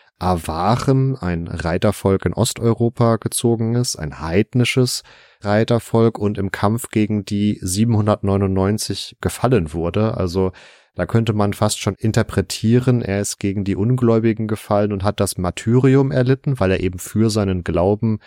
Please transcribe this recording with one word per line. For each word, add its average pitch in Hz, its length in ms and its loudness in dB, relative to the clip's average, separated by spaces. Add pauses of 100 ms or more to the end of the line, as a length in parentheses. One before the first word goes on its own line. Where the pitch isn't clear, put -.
(180)
Awaren, 135 960 0
ein 85 320 -4
Reitervolk 92 800 0
in 90 80 0
Osteuropa, 117 840 0
gezogen 117 580 -2
ist, 123 220 -2
ein - 240 -10
heidnisches 135 800 0 (400)
Reitervolk 113 760 2
und 101 200 -2
im 98 120 -4
Kampf 110 380 -2
gegen 104 380 0
die 104 340 0
siebenhundertneunundneunzig 101 1600 0
gefallen 95 540 0
wurde. 85 420 -2
Also 92 360 0 (420)
da 90 100 -4
könnte 113 300 0
man 101 180 0
fast - 280 -2
schon 101 160 -2
interpretieren, 117 1080 0
er 98 180 -2
ist - 180 -6
gegen 101 240 -2
die 92 140 -2
Ungläubigen 113 720 2
gefallen 104 440 0
und 95 120 -4
hat 101 160 -2
das 98 160 -2
Martyrium 127 720 2
erlitten, 131 480 0
weil 95 120 2
er 92 100 0
eben 90 180 -4
für 107 300 0
seinen 98 340 0
Glauben 101 640 0